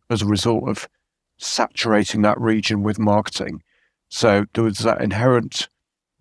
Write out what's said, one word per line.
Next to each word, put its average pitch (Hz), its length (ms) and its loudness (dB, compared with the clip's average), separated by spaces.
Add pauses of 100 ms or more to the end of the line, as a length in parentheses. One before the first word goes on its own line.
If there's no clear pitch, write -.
as 110 140 -2
a 104 40 0
result 107 400 0
of - 220 -6 (480)
saturating - 880 0
that 104 180 2
region 110 420 0
with 104 160 -2
marketing. 104 640 -2 (460)
So 104 460 2
there 113 100 0
was 107 140 -2
that - 240 0
inherent 117 680 0 (520)